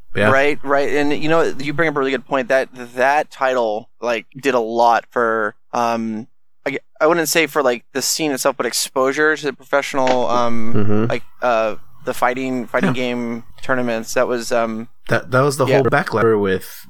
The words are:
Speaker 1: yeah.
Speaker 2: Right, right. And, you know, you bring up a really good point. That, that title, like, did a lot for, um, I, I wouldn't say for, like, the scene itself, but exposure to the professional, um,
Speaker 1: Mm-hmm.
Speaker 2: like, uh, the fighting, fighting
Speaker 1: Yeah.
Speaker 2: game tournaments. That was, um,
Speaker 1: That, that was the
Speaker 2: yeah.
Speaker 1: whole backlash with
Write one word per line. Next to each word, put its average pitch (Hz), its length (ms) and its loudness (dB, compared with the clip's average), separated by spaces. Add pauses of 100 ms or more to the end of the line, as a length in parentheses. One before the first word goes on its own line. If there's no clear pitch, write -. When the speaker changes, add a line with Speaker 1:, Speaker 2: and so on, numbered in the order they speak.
(160)
Speaker 1:
yeah. 104 140 4
Speaker 2:
Right, 143 340 2
right. 139 260 0
And, 147 240 0
you 151 160 -2
know, 165 120 4
you 139 320 -2
bring 160 160 0
up 147 60 -4
a 147 40 -2
really 135 120 -2
good 127 160 -4
point. 131 200 -2
That, 131 220 0 (260)
that 139 360 0
title, 117 580 -2 (120)
like, 113 260 -4 (120)
did 131 140 0
a 127 60 2
lot 117 500 2
for, 113 460 -2 (180)
um, 117 540 -2 (380)
I, 135 120 -6 (240)
I 156 60 4
wouldn't 165 220 2
say 160 180 2
for, 151 160 -2
like, 123 300 0
the 131 80 -4
scene 151 300 -2
itself, 131 240 -2
but 123 100 -4
exposure 135 680 0
to 147 100 -8
the 135 80 -4
professional, 131 760 0
um, 117 460 6
Speaker 1:
Mm-hmm. 104 340 6
Speaker 2:
like, 120 140 -4 (180)
uh, 110 340 0 (300)
the 127 80 -4
fighting, 127 540 -2
fighting 135 280 0
Speaker 1:
Yeah. 127 80 -4
Speaker 2:
game 120 400 -6 (180)
tournaments. 120 520 -2
That 120 140 2
was, 120 240 -4
um, 113 380 -2 (200)
Speaker 1:
That, 110 220 -2
that 127 100 2
was 139 160 0
the 135 80 0
Speaker 2:
yeah. 127 120 2
Speaker 1:
whole 135 80 2
backlash 113 540 0
with 95 500 -4